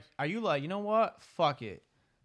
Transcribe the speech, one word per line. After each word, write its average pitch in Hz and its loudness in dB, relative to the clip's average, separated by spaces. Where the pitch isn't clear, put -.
are 143 -2
you 196 -2
like, 160 0
"You 147 -6
know 196 -6
what? 214 0
Fuck 147 2
it. 101 -10